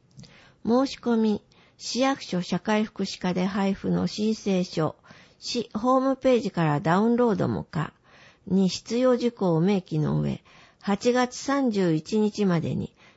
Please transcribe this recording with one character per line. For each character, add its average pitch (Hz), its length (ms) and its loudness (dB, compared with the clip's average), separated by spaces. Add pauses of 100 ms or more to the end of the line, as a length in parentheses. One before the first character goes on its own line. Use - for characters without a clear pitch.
(640)
申 247 220 2
し - 100 -12
込 233 200 0
み、 220 260 0 (340)
市 - 220 -6
役 269 240 0
所 180 180 -4
社 180 180 -4
会 214 260 0
福 - 180 -8
祉 - 160 -8
課 180 140 -2
で 180 120 0
配 196 280 0
布 190 180 -4
の 175 160 0
申 214 260 -2
請 190 300 -2
書、 160 320 -2 (420)
市 - 360 -6
ホ 247 240 2
ー 262 40 4
ム 269 140 0
ペ 262 220 4
ー 220 40 0
ジ 202 100 -4
か 170 140 0
ら 147 140 2
ダ 165 180 2
ウ 220 120 4
ン 240 60 4
ロ 240 160 2
ー 190 40 2
ド 135 120 0
も 90 220 -2
可 - 240 -6 (540)
に 190 200 2
必 220 300 -6
要 254 180 4
事 240 160 0
項 185 240 0
を 156 60 2
明 190 200 2
記 156 180 -4
の 147 200 0
上、 143 240 -4 (380)
八 220 320 0
月 247 220 0
三 269 360 -2
十 190 220 2
一 160 260 -2
日 208 260 0
ま 175 140 2
で - 160 -4
に - 200 -8 (220)